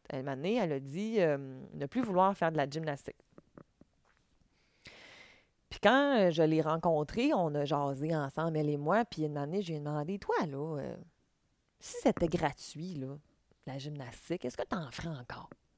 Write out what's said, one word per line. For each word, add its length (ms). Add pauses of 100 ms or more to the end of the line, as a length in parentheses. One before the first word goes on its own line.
elle, 140
m'a 120
donné, 220
elle 160
a 60
dit, 400
euh, 180 (360)
ne 140
plus 140
vouloir 360
faire 140
de 60
la 120
gymnastique. 460 (2500)
Puis 120
quand, 360
euh, 140
je 120
l'ai 180
rencontrée, 720
on 220
a 100
jasé 500
ensemble, 420
elle 120
et 80
moi, 280
puis 180
une 140
année, 240
je 80
lui 60
ai 40
demandé, 400
Toi, 160 (100)
là, 340
euh, 160 (840)
si 220
c'était 260
gratuit, 680
là, 220 (480)
la 120
gymnastique, 680
est-ce 120
que 80
t'en 260
ferais 240
encore ? 340 (280)